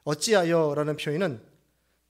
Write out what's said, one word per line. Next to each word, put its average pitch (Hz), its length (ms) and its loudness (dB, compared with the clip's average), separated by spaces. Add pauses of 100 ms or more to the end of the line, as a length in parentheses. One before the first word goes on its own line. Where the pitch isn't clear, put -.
어찌하여라는 151 920 0
표현은 151 440 -4 (680)